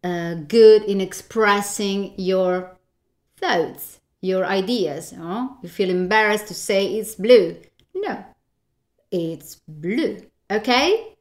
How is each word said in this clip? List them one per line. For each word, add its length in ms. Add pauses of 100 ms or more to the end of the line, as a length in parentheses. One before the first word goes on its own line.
uh, 320
good 480
in 180
expressing 1160
your 600 (600)
thoughts, 640 (220)
your 240
ideas, 720
huh? 320 (120)
You 80
feel 200
embarrassed 580
to 60
say 440
it's 180
blue. 420 (360)
No, 320 (880)
it's 560
blue, 580 (240)
okay? 720